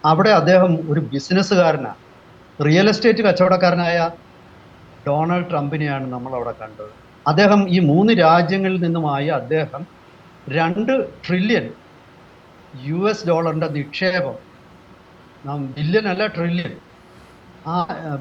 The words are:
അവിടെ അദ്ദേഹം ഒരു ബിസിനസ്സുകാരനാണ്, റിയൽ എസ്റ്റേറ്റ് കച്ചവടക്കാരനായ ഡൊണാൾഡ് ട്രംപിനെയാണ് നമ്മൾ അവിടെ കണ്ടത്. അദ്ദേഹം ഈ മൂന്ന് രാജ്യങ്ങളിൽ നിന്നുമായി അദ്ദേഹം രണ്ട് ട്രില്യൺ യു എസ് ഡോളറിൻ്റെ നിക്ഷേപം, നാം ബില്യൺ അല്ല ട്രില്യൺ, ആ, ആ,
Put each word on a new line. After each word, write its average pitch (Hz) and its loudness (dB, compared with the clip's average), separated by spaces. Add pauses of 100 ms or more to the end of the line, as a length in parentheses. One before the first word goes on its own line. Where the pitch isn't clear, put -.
അവിടെ 160 4
അദ്ദേഹം 180 4 (200)
ഒരു 156 0
ബിസിനസ്സുകാരനാണ്, 156 0 (640)
റിയൽ 180 4
എസ്റ്റേറ്റ് 220 2
കച്ചവടക്കാരനായ 180 2 (1120)
ഡൊണാൾഡ് 170 -2
ട്രംപിനെയാണ് 143 -4
നമ്മൾ 127 -10
അവിടെ 117 -6
കണ്ടത്. 107 -16 (340)
അദ്ദേഹം 196 4
ഈ 180 2
മൂന്ന് 180 4
രാജ്യങ്ങളിൽ 180 2
നിന്നുമായി 156 -2
അദ്ദേഹം 143 -4 (680)
രണ്ട് 175 -2 (340)
ട്രില്യൺ 185 0 (1160)
യു 156 -6 (100)
എസ് 208 -6
ഡോളറിൻ്റെ 160 0
നിക്ഷേപം, 151 -4 (1080)
നാം 143 -8 (180)
ബില്യൺ 185 0
അല്ല 190 -2
ട്രില്യൺ, 170 -4 (920)
ആ, 165 -6
ആ, 160 -8